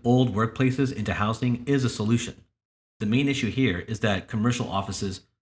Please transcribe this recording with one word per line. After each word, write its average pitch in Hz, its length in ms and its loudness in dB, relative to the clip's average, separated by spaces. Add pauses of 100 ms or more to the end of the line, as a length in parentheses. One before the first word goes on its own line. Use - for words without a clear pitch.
old 123 300 4
workplaces 127 580 0
into 104 220 -2
housing 117 500 -2
is 135 220 2
a - 20 0
solution. - 560 -2 (560)
The 107 60 -2
main 131 220 2
issue 123 220 -2
here 110 280 0
is 104 220 -8
that 101 280 0
commercial 120 400 0
offices 98 540 -4 (200)